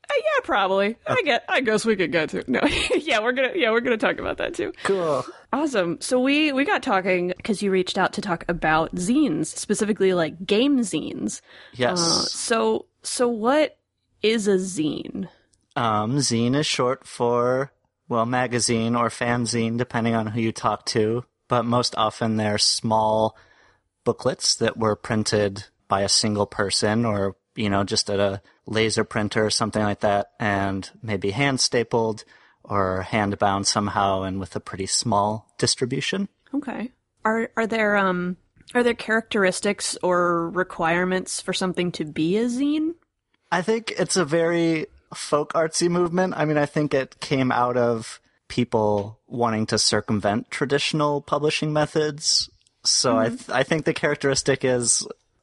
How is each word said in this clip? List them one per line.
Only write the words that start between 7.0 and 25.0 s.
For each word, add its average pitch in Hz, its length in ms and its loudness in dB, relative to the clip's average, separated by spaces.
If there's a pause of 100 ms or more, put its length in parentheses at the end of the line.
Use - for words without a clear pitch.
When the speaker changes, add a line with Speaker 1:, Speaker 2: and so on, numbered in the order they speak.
Speaker 1:
'cause 208 180 -2
you 202 100 0
reached 190 280 0
out 185 160 0
to 208 60 -6
talk 180 280 -4
about 160 460 0
zines, 180 520 0
specifically, 202 680 0
like, 170 320 -2
game 262 340 4
zines. - 600 -6 (340)
Speaker 2:
Yes. 120 240 0
Speaker 1:
Uh, - 240 0
so, - 640 -2 (160)
so - 260 0
what 240 480 2 (460)
is 214 260 2
a 196 80 6
zine? 185 720 -4 (460)
Speaker 2:
Um, 110 440 0
zine 120 380 2
is 147 100 0
short 131 400 0
for, 123 680 0 (360)
well, 117 180 2
magazine 120 720 0
or 117 140 2
fanzine, 117 640 -2
depending 117 380 0
on 110 140 0
who 110 120 -4
you 110 120 0
talk - 340 -2
to. 113 380 0 (240)
But 120 160 2
most 120 320 0
often 110 400 0
they're 107 220 0
small 110 800 2 (680)
booklets - 520 0
that 110 220 0
were 107 180 2
printed 104 680 0 (240)